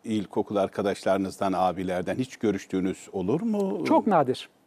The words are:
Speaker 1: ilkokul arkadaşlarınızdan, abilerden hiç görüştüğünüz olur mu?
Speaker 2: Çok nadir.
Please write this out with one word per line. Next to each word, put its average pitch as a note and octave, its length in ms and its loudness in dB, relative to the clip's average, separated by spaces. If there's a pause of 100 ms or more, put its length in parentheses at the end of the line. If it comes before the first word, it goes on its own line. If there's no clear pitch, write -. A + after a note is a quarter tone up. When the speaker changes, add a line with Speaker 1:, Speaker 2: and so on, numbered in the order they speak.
Speaker 1:
ilkokul G#2+ 520 -2
arkadaşlarınızdan, G2 1000 0
abilerden F#2 640 0
hiç B2+ 220 -6
görüştüğünüz F#2+ 720 -2
olur G2 300 0
mu? G3+ 440 -2
Speaker 2:
Çok D4 220 4
nadir. C#3+ 420 2 (180)